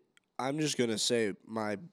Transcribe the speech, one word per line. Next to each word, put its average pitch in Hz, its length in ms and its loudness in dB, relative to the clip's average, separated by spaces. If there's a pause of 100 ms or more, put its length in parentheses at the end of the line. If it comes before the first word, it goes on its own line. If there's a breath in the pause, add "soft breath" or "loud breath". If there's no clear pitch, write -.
(380)
I'm 135 200 -2
just 151 180 0
gonna 113 220 2
say 113 340 2 (140)
my 107 320 -2 (140)